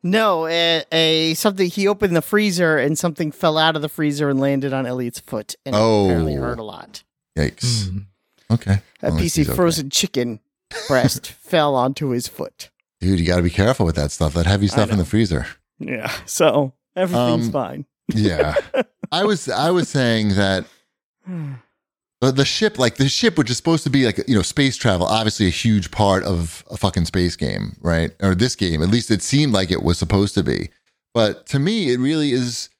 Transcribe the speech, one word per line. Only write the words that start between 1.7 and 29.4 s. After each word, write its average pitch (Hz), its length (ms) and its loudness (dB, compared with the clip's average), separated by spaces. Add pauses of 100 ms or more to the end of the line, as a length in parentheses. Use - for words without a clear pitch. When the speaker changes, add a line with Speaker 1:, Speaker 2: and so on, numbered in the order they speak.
Speaker 1:
opened 202 260 0
the 160 80 2
freezer 180 560 0
and 143 220 0
something 160 320 -4
fell 160 260 0
out 160 200 2
of 147 40 -4
the 151 60 -6
freezer 147 420 -2
and 135 120 0
landed 139 320 0
on 131 120 -4
Elliot's 123 360 -6
foot, - 340 -10 (100)
and 131 80 -6
it 104 60 2
apparently 92 560 2
Speaker 2:
Oh. 69 60 -4
Speaker 1:
hurt - 180 -4
a 113 40 -12
lot. - 400 -16 (340)
Speaker 2:
Yikes. 120 480 -2
Speaker 3:
Mm. 95 200 -8 (460)
Speaker 2:
Okay. 110 220 0
Speaker 1:
A 101 80 0 (200)
Speaker 2:
Well, 156 120 -2
at 156 40 0
Speaker 1:
piece 170 40 0
Speaker 2:
least 170 160 -2
Speaker 1:
of - 20 0
Speaker 2:
he's 143 120 0
okay. - 40 -4
Speaker 1:
frozen 156 360 0
chicken 120 500 -4 (220)
Speaker 2:
<laughs> - 260 -12
Speaker 1:
breast 127 420 0
fell 147 440 0
onto 131 340 0
his 123 180 -2
foot. - 420 -14 (300)
Speaker 2:
Dude, 92 180 2
you 82 80 2
gotta 90 180 2
be 87 60 4
careful 101 360 2
with 82 100 0
that 73 160 -2
stuff. 76 220 0
That 85 120 2
heavy 98 200 2
Speaker 1:
I - 20 2
Speaker 2:
stuff 107 240 0
in 104 60 2
the 90 60 2
Speaker 1:
know. - 60 0
Speaker 2:
freezer. 95 380 0 (300)
Speaker 1:
Yeah. - 320 -8 (160)
So 139 460 2 (240)
everything's 120 520 0
Speaker 2:
Um, 110 40 -4
Speaker 1:
fine. 139 340 -6 (220)
Speaker 2:
yeah. 87 480 0 (280)
Speaker 1:
<laughs> - 280 -10
Speaker 2:
I 180 140 0
was, 196 240 -2
I 135 220 0
was 175 180 0
saying 113 460 0
that 98 280 2 (320)
Speaker 1:
<sighs> - 320 -20
Speaker 2:
the, 139 1040 -6
the 135 140 2
ship, 214 340 -2
like, 214 160 2
the 135 140 2
ship, 214 280 0
which 123 120 0
is 123 80 -2
supposed 165 260 0
to 147 60 -2
be, 131 160 4
like, 110 200 0
you 131 120 2
know, 95 40 4
space 135 360 0
travel, 90 280 2
obviously 107 420 2
a - 20 4
huge 104 420 0
part 98 320 2
of 85 480 -4
a 90 60 -10
fucking 90 260 0
space 90 320 0
game, 50 460 -6
right? 82 300 0 (100)
Or 95 140 2
this 120 200 0
game, 82 260 -2
at 87 60 2
least 113 240 2
it 101 100 2
seemed 143 300 2